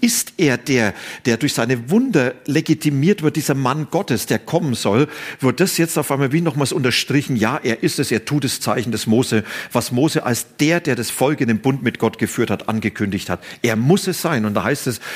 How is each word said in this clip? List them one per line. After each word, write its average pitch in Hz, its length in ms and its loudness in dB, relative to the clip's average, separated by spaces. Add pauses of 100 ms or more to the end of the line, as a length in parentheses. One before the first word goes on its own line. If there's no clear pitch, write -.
ist - 360 0
er 139 200 4
der, 113 380 2 (300)
der 117 120 2
durch 139 160 0
seine 120 380 0
Wunder 190 420 4 (140)
legitimiert 156 720 2
wird, 156 140 0
dieser 147 180 0
Mann 135 380 -2
Gottes, 139 340 -2
der 117 140 0
kommen 160 340 -2
soll, 113 340 2 (320)
wird 127 200 2
das 185 180 2
jetzt 165 220 0
auf 139 100 -2
einmal 139 220 0
wie 165 100 2
nochmals 143 320 0
unterstrichen, 135 640 0
ja, 113 280 0
er 117 200 -2
ist - 160 -2
es, 135 120 0
er 110 140 -2
tut 143 200 -2
das - 160 -4
Zeichen 117 300 -2
des 107 140 -4
Mose, 113 380 2 (280)
was - 200 0
Mose 147 320 2
als - 340 -4
der, 165 220 2
der 139 160 0
das 113 160 -6
Volk 139 280 0
in 117 100 0
den 110 100 2
Bund 131 240 0
mit 117 160 -2
Gott 110 180 0
geführt 110 320 -2
hat, - 180 -4
angekündigt 104 640 -2
hat. 87 140 -6 (180)
Er 113 140 2
muss 143 320 4
es - 160 -4
sein. 147 200 0
Und 104 120 -2
da 98 80 0
heißt 135 240 -2
es, 117 140 -4 (140)